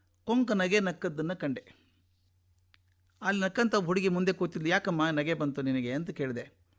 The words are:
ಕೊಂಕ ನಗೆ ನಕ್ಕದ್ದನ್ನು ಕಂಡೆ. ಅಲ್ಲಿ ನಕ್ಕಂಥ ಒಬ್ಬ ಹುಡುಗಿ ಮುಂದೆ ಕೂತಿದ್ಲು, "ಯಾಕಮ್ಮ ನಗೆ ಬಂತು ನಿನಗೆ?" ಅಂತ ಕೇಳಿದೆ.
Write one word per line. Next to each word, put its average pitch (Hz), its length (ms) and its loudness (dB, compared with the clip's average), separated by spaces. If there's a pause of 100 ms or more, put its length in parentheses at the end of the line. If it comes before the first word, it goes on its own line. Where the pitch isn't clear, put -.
(240)
ಕೊಂಕ 240 280 2
ನಗೆ 196 280 2
ನಕ್ಕದ್ದನ್ನು 175 560 -4
ಕಂಡೆ. - 500 -8 (1400)
ಅಲ್ಲಿ 196 200 0
ನಕ್ಕಂಥ 208 320 2
ಒಬ್ಬ 196 120 2
ಹುಡುಗಿ 185 220 2
ಮುಂದೆ 185 240 2
ಕೂತಿದ್ಲು, 170 360 -2
"ಯಾಕಮ್ಮ 170 400 2
ನಗೆ 151 260 0
ಬಂತು 143 280 -2
ನಿನಗೆ?" 131 320 -2
ಅಂತ 165 160 -6
ಕೇಳಿದೆ. 131 420 -6 (260)